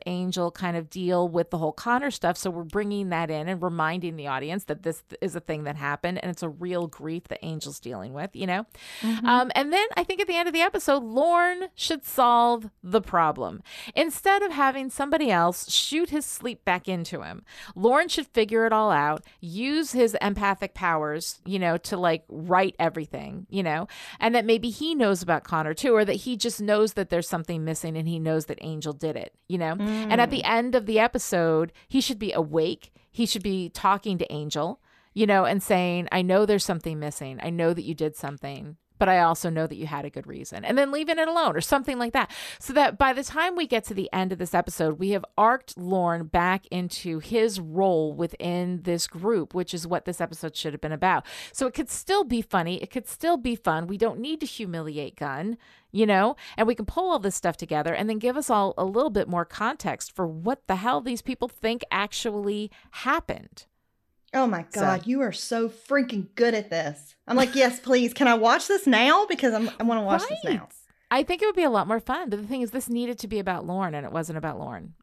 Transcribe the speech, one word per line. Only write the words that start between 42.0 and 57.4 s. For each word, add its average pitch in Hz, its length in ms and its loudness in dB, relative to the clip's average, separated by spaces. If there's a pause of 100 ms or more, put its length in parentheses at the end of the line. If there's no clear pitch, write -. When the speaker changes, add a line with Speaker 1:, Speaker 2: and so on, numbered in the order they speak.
Speaker 1:
that. 240 160 0 (300)
So - 140 -10
that 247 260 6
by 262 140 4
the 269 100 -4
time 349 320 -2
we 339 100 0
get 226 200 0
to 202 100 -8
the 190 180 -4
end 185 180 0
of 185 60 -6
this 175 160 -6
episode, 170 460 0
we 196 120 0
have 196 140 0 (120)
arced 226 400 2
Lorne 175 500 0
back 185 400 2
into 175 500 -6
his 220 420 0
role 160 540 2
within 175 680 -4
this 170 240 -2
group, 185 480 -2
which 180 180 -2
is 170 140 -6
what 170 180 -2
this 180 160 -6
episode 160 340 -8
should 151 180 -6
have 147 80 -10
been 156 100 -4
about. 170 340 2 (260)
So - 140 -2
it 262 80 -2
could 285 160 -4
still 392 340 0
be 226 200 0
funny. 175 400 -2
It - 80 -12
could - 160 -8
still 339 300 0
be 240 180 -2
fun. 170 320 -2
We 196 100 -6
don't 196 220 0
need 302 220 -6
to 302 40 -6
humiliate 156 720 -8
Gunn, 156 420 -6 (340)
you 214 140 4
know, 208 300 4 (220)
and 220 100 4
we 220 80 4
can 208 100 -6
pull 359 260 0
all 311 80 4
this 190 160 -2
stuff - 220 -2